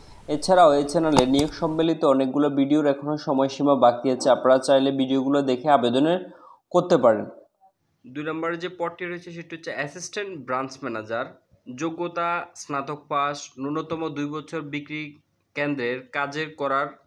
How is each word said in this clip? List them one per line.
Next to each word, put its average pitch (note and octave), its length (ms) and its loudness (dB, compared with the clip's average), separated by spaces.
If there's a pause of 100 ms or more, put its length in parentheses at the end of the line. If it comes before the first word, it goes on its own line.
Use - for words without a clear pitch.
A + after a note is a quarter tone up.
(280)
এছাড়াও E3 460 4
এই C#3+ 160 2
চ্যানেলে D#3 360 4
নিয়োগ C#3 280 2
সম্মিলিত D#3+ 520 0
অনেকগুলো C3+ 440 2
ভিডিওর C#3 380 2
এখনও C#3+ 300 -2
সময়সীমা C#3 580 0
বাকি A#2+ 360 4
আছে, B2 180 -2
আপনারা B2+ 300 6
চাইলে C3+ 320 4
ভিডিওগুলো C3+ 500 0
দেখে C3 280 -2
আবেদনের C#3 500 4 (520)
করতে F3 260 4
পারেন। A2+ 280 4 (800)
দুই C3 180 -10
নম্বরে D#3+ 340 -4
যে F3 200 -8
পদটি E3+ 280 -6
রয়েছে F3 260 -10
সেটি E3 220 -14
হচ্ছে E3 220 -10
অ্যাসিস্ট্যান্ট E3+ 560 -8 (140)
ব্রাঞ্চ C3 260 -4 (100)
ম্যানেজার। A2+ 440 -6 (420)
যোগ্যতা E3 640 -6 (260)
স্নাতক C#3+ 520 -8
পাস, C#3+ 300 -2 (200)
ন্যূনতম D#3+ 520 -6
দুই D3 180 -6
বছর D3+ 340 -8 (100)
বিক্রি D3+ 320 -8 (520)
কেন্দ্রের C3+ 440 -2 (120)
কাজের D3 440 -4
করার C#3 320 -2 (200)